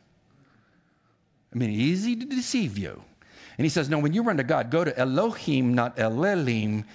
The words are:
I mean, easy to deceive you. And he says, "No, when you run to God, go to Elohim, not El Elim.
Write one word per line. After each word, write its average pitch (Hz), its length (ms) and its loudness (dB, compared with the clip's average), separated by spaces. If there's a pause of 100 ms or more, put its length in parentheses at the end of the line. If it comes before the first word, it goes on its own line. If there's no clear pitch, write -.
(1500)
I 120 60 -6
mean, 117 120 0
easy 175 440 0
to 233 100 -6
deceive 247 540 -2
you. 76 240 -8 (540)
And - 80 0
he 160 40 4
says, 147 200 0
"No, 151 100 2
when 147 140 2
you 214 100 2
run 226 140 2
to 135 80 0
God, 123 260 0
go 165 140 2
to 151 120 -2
Elohim, 131 800 2
not 123 240 0
El 113 260 0
Elim. 113 600 0 (100)